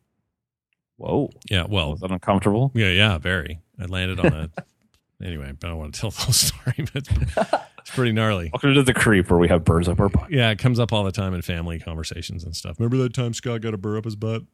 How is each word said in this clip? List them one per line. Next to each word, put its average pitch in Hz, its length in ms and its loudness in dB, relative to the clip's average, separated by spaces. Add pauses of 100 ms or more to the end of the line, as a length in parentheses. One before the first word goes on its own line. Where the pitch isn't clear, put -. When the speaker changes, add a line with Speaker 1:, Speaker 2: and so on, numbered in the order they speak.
(960)
Speaker 1:
Whoa. 107 340 -2 (200)
Speaker 2:
Yeah, 90 180 0
well, 85 240 0
Speaker 1:
Was 82 80 -8
that 92 120 -6
uncomfortable? 104 640 2
Speaker 2:
Yeah, 107 160 2
yeah, 95 280 4
very. 90 420 -4 (200)
I 90 60 -8
landed 92 340 -4
on - 120 4
a 80 240 -6
Speaker 1:
<laughs> - 80 -12 (580)
Speaker 2:
Anyway, 80 260 -8
I 69 40 -12
don't 82 260 -10
wanna 76 140 -10
tell - 180 -6
the - 100 -8
whole - 120 0
story, - 420 0 (180)
but - 40 -6
it's, 143 120 -8 (680)
it's - 120 -20
pretty 123 220 0
gnarly. 107 400 0
Speaker 1:
Welcome 139 220 4
to 143 80 8
The 127 100 4
Creep, 104 380 4
where 90 80 6
we 87 100 6
have 85 160 4
burrs 85 240 4
up 87 120 2
our 101 80 4
butt. - 220 0
Speaker 2:
Yeah, 123 200 2
it 104 80 -2
comes 123 220 2
up 113 120 0
all 104 120 2
the 95 80 -2
time 95 220 -4
in 87 60 -4
family 85 380 -6
conversations 82 680 -10
and 82 100 -10
stuff. - 260 -10
"Remember 120 180 0
that 127 160 0
time 120 180 -2
Scott 117 280 -6
got 110 140 -4
a 104 40 -4
burr 104 180 -4
up 110 80 -6
his 110 120 -6
butt? 110 260 -4 (120)